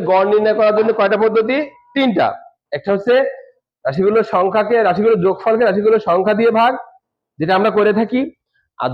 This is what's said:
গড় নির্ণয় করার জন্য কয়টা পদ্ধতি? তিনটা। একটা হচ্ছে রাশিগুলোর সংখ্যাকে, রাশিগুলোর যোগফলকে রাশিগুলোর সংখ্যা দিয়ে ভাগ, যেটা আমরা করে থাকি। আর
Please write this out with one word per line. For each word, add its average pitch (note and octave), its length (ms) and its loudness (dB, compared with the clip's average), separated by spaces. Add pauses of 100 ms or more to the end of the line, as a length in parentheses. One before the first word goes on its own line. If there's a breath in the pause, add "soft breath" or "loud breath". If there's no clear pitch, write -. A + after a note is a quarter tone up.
গড় F#3+ 200 2
নির্ণয় G#3+ 300 2
করার G#3+ 180 2
জন্য A3 120 0 (100)
কয়টা G3+ 240 0
পদ্ধতি? A3 340 0 (360)
তিনটা। A#3+ 340 0 (480)
একটা - 160 -8
হচ্ছে G3+ 240 0 (720)
রাশিগুলোর G3 480 0
সংখ্যাকে, G#3 500 0
রাশিগুলোর G#3 420 2
যোগফলকে A3 400 0
রাশিগুলোর G#3+ 420 2
সংখ্যা F#3 320 0
দিয়ে A#3 200 2
ভাগ, A#3+ 140 2 (680)
যেটা D#3 160 -2
আমরা G3+ 220 0
করে G#3 220 2
থাকি। B3 220 -2 (580)
আর B2+ 140 -4